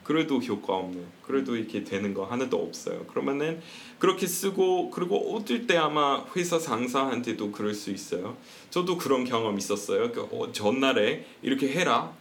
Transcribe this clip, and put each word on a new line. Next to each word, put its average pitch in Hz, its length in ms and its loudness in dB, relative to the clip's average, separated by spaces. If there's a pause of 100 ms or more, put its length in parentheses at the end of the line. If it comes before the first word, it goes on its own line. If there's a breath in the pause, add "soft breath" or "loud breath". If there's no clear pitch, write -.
그래도 151 360 2
효과 104 380 -2
없는, 90 280 -6 (160)
그래도 127 340 0
이렇게 104 280 -4
되는 98 320 -2
거 95 100 -2
하나도 123 320 -2
없어요. - 480 -4
그러면은 143 560 -2 (380 loud breath)
그렇게 185 260 2
쓰고, 185 640 2
그리고 - 460 0
어떨 226 320 -2
때 175 100 6
아마 151 480 4 (100)
회사 175 220 0
상사한테도 120 960 0
그럴 104 240 -2
수 104 160 -6
있어요. 95 440 -6 (360 loud breath)
저도 180 260 0
그런 131 260 2
경험 113 360 0
있었어요. 101 520 0
그, - 200 -6
어, - 200 -4
전날에 123 760 4 (180 loud breath)
"이렇게 135 260 2
해라." 143 520 2